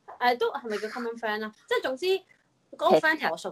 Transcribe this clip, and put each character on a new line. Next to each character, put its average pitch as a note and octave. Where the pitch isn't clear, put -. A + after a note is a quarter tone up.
誒， B3
都， A#3
係 B3
咪 G#3
叫 G#3
common A#3
friend G#3+
啊？ G#3+
即 B4
係 -
總 C4
之， F4+
嗰 F#4+
個 -
friend D#4
同 A3
我 E3
熟 F3+